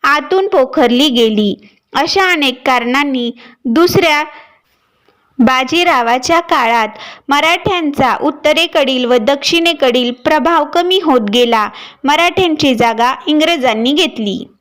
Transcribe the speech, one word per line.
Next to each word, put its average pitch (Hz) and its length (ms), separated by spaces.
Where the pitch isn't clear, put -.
आतून 302 460
पोखरली 262 600
गेली. 220 460
अशा 359 380
अनेक 269 340
कारणांनी 254 680
दुसऱ्या 302 600
बाजीरावाच्या 262 1000
काळात 233 480
मराठ्यांचा 302 920
उत्तरेकडील 302 840
व 247 120
दक्षिणेकडील 277 960
प्रभाव 311 520
कमी 349 400
होत 262 160
गेला. 220 480
मराठ्यांची 320 720
जागा 233 400
इंग्रजांनी 285 680
घेतली. 233 560